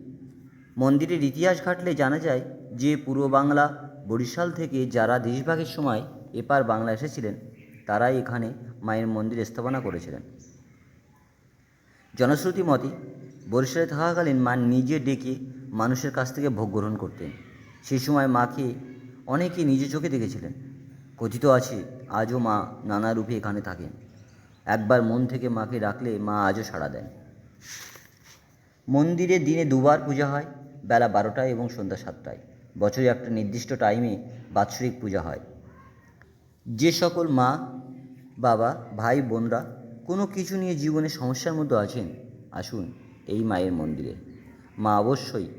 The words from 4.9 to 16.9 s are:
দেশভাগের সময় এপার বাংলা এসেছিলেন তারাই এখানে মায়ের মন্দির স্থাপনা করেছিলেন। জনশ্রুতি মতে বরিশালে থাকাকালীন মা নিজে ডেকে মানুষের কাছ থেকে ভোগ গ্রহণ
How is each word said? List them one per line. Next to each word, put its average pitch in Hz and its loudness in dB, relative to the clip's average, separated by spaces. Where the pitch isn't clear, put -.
দেশভাগের 135 -2
সময় 135 -2
এপার 131 2
বাংলা 113 0
এসেছিলেন 113 -6
তারাই 120 2
এখানে 117 -4
মায়ের 110 -2
মন্দির 110 -2
স্থাপনা 127 -4
করেছিলেন। 87 -6
জনশ্রুতি 151 2
মতে 139 2
বরিশালে 131 2
থাকাকালীন 156 2
মা 123 4
নিজে 127 4
ডেকে 131 -2
মানুষের 127 0
কাছ 131 -2
থেকে 143 0
ভোগ 104 -2
গ্রহণ 104 -2